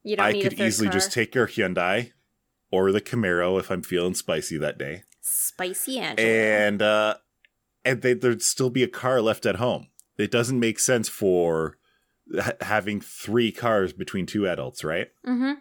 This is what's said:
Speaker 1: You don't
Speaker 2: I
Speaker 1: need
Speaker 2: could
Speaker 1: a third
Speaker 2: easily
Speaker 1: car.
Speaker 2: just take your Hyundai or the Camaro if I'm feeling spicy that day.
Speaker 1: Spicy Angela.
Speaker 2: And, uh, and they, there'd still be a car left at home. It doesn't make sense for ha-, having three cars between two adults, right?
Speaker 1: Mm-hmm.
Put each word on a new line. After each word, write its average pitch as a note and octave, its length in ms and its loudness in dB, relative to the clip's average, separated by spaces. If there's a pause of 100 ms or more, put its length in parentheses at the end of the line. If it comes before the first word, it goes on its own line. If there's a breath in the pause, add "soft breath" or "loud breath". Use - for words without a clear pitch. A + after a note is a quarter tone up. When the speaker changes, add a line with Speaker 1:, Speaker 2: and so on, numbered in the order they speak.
Speaker 1:
You G#2+ 140 -4
don't G2+ 100 4
Speaker 2:
I G#2+ 60 4
Speaker 1:
need G2+ 100 0
Speaker 2:
could - 120 0
Speaker 1:
a - 20 -12
third G#2 120 0
Speaker 2:
easily G#2+ 200 2
Speaker 1:
car. F#2 60 0
Speaker 2:
just F#2+ 180 0
take A2+ 240 -2
your A#2+ 120 6
Hyundai F#2 640 0 (580)
or F#2+ 200 4
the G2+ 100 2
Camaro F#2 580 0
if - 100 -6
I'm F2+ 140 -4
feeling F2+ 320 -2
spicy D#2+ 420 -4
that D2 220 -4
day. D#2 240 -10 (180)
Speaker 1:
Spicy - 760 -6
Angela. A2+ 280 0
Speaker 2:
And, G#2+ 540 2
uh, G#2+ 340 2 (720)
and B2+ 160 0
they, B2+ 140 2
there'd A#2+ 260 0
still B2+ 300 0
be B2+ 100 0
a A#2 60 4
car B2+ 340 0
left A2 240 0
at F#2+ 120 0
home. A2+ 320 -2 (280)
It G#2 140 0
doesn't A#2+ 280 0
make A2+ 200 0
sense A#2+ 280 2
for E2+ 720 2 (580)
ha-, A2 260 -2
having G#2 380 -2
three A2+ 520 -2
cars G#2 420 0
between F#2 320 -6
two G2+ 220 -2
adults, D2+ 360 -6
right? E2 260 -4 (140)
Speaker 1:
Mm-hmm. B3+ 380 -2